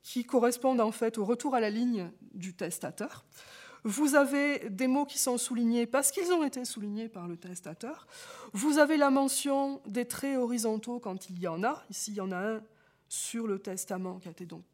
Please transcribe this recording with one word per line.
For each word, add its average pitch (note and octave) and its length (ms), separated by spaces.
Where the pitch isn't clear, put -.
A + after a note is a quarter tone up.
qui A#3+ 220
correspondent A#3+ 560
en A3 120
fait A3+ 260
au G#3 60
retour A#3+ 300
à A#3+ 60
la G#3+ 100
ligne A3 400
du F3+ 200
testateur. - 680
Vous C4+ 300
avez C#4+ 560
des B3 180
mots C#4 180
qui - 120
sont B3 200
soulignés A#3 480
parce C4 240
qu'ils F4+ 220
ont E4 120
été B3+ 200
soulignés G#3+ 440
par F3 200
le E3+ 80
testateur. F3+ 720
Vous C#4 260
avez D4+ 180
la C#4+ 140
mention C#4 760
des A#3+ 180
traits C4+ 320
horizontaux A#3 640
quand F#3+ 300
il F3+ 80
y F3+ 80
en E3 160
a. C4+ 260
Ici, G#3+ 220
il G3+ 60
y G#3 40
en F#3+ 120
a G#3 240
un G#3+ 60
sur - 380
le G3 120
testament F#3 600
qui F#3 100
a E3 40
été F3+ 140
donc E3 280